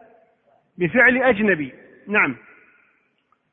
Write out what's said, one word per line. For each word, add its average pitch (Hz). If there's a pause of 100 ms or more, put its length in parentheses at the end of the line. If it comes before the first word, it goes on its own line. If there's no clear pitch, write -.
(800)
بفعل 240
أجنبي. 202 (340)
نعم. 185 (1160)